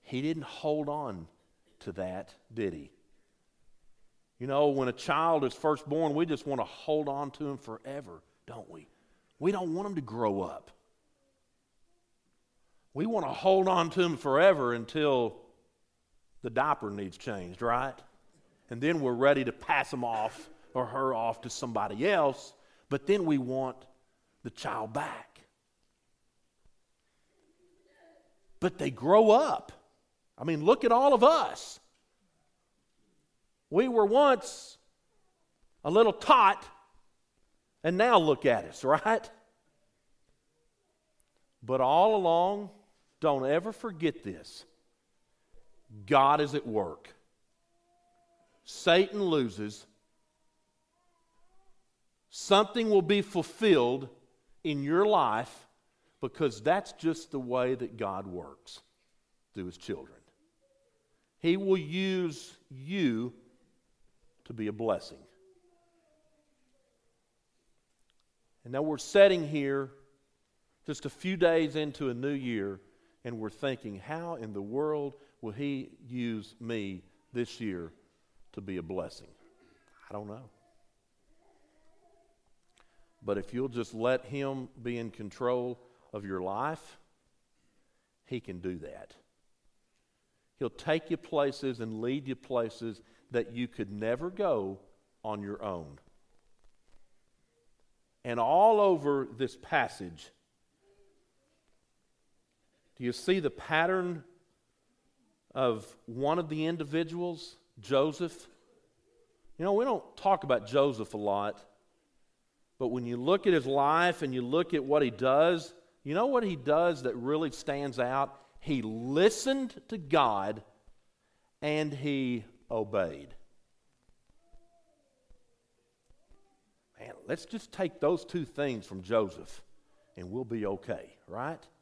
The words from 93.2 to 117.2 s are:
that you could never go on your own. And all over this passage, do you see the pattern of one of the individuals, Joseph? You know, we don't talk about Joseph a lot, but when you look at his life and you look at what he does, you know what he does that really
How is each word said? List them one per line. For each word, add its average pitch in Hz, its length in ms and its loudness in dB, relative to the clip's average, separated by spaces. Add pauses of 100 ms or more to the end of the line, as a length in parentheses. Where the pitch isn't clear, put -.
that 117 220 -2
you 120 140 -4
could 101 240 -8
never 117 380 -4
go 127 500 -2 (440)
on 107 180 -6
your 101 220 -8
own. 82 360 -8 (2250)
And 120 160 -4
all 185 400 4
over 143 460 2
this 117 300 -8
passage, - 760 -4 (2750)
do - 80 -12
you 120 100 -2
see 190 260 0
the 147 100 -2
pattern 175 760 -2 (1300)
of 120 500 -2
one 135 320 -2
of 165 120 -4
the 156 180 -4
individuals, 165 880 -6 (220)
Joseph? 147 680 -2 (1080)
You 160 80 -6
know, 202 80 2
we 220 120 2
don't 226 320 -4
talk 190 260 2
about 120 240 0
Joseph 123 480 0
a - 20 -4
lot, 104 480 -2 (1120)
but 127 120 -2
when 120 180 -4
you 120 100 -4
look 175 300 2
at 185 60 6
his 143 120 2
life 151 560 2
and 131 140 -4
you 127 80 -2
look 170 320 0
at 143 80 0
what 143 180 4
he 131 80 2
does, 139 640 2 (300)
you 139 100 -6
know 214 140 2
what 254 160 2
he 185 120 -2
does 147 480 2
that 123 120 -2
really 139 360 -2